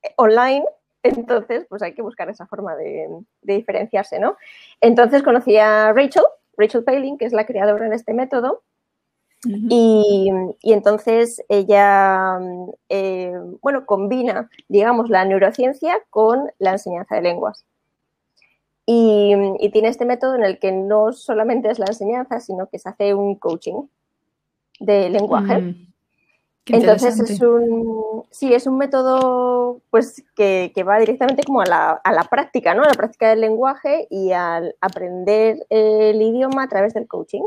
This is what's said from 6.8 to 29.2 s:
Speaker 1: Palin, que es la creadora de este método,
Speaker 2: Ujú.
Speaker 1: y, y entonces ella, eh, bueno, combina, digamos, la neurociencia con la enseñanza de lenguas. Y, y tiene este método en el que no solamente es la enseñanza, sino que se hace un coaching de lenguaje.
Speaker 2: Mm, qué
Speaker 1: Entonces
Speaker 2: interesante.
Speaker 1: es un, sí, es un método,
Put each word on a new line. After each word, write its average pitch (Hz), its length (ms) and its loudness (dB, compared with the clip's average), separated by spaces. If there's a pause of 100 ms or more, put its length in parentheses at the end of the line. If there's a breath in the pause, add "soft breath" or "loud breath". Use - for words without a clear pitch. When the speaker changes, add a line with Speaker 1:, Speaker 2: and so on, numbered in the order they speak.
Speaker 1:
Palin, 277 340 -2
que 226 80 -4
es 240 60 -4
la 214 140 0
creadora 214 420 -2
de 214 80 -2
este 226 180 -8
método, 262 480 -4 (840)
Speaker 2:
Ujú. 214 240 -4
Speaker 1:
y, 208 600 4 (300)
y 220 140 2
entonces 226 720 0
ella, 196 920 4 (520)
eh, 185 420 -4 (300)
bueno, 269 240 -4
combina, 208 640 -2 (180)
digamos, 220 400 2
la 190 160 2
neurociencia 247 720 0 (140)
con 233 480 0
la 190 140 0
enseñanza 190 440 -8
de 170 60 -4
lenguas. 175 420 -6 (1200)
Y, 214 480 4 (280)
y 208 100 0
tiene 214 180 2
este 233 160 -4
método 247 300 -2
en 240 100 0
el 190 140 -2
que 190 140 -2
no 214 400 0
solamente 220 580 -2
es 226 80 -4
la 190 80 -4
enseñanza, 233 540 -6
sino 190 280 -10
que 185 100 -16
se - 100 -16
hace 202 260 -2
un 202 220 -2
coaching 175 480 -8 (960)
de 196 300 2
lenguaje. 196 480 0
Speaker 2:
Mm, 175 280 -8 (800)
qué 226 120 0
Speaker 1:
Entonces 240 420 2
Speaker 2:
interesante. 226 160 -2
Speaker 1:
es 185 60 -6
un, 226 880 0
sí, 262 220 -2
es 262 140 2
un 262 120 -2
método, 254 1000 0 (100)